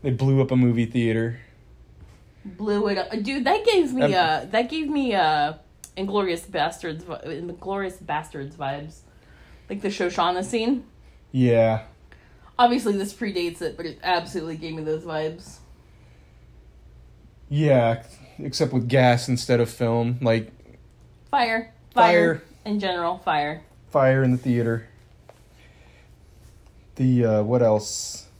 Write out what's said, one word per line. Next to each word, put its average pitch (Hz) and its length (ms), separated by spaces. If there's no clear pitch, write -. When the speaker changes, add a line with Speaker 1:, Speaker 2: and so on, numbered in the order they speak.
Speaker 1:
They 139 80
blew 135 300
up 131 120
a 127 40
movie 120 300
theater. 117 540
Speaker 2:
Blew 202 420
it 196 120
up. 175 120
Dude, 262 260
that 415 200
gave 349 260
me, 254 120
Speaker 1:
Um, 202 100
Speaker 2:
uh, 160 380
that 247 180
gave 311 180
me, 269 280
uh, 156 380
Inglourious 190 520
Basterds 160 540
vi-, 170 220
Inglourious 175 760
Basterds 151 540
vibes. 143 460
Like 202 120
the 202 80
Shoshana 180 560
scene. 240 400
Speaker 1:
Yeah. 117 500
Speaker 2:
Obviously, 240 400
this 196 160
predates 180 480
it, 156 160
but 170 100
it 151 180
absolutely 170 520
gave 160 180
me 156 100
those 156 180
vibes. 160 540
Speaker 1:
Yeah, 131 540
except 139 340
with 120 160
gas 123 400
instead 123 320
of 113 100
film. 117 500
Like, 113 320
Speaker 2:
Fire. 233 420
Fire. 175 420
Speaker 1:
Fire. - 60
Speaker 2:
In 208 160
general, 180 380
fire. 151 440
Speaker 1:
Fire 135 320
in 127 100
the 123 60
theater. 117 480
The, 127 280
uh, 107 180
what 120 200
else? - 640